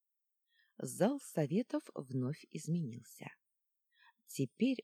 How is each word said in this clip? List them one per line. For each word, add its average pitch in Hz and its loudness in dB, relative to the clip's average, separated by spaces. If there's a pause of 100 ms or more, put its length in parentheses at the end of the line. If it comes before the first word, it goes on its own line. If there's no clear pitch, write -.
(800)
Зал 180 2
советов 180 0 (120)
вновь 131 -2
изменился. 147 -4 (960)
Теперь 226 0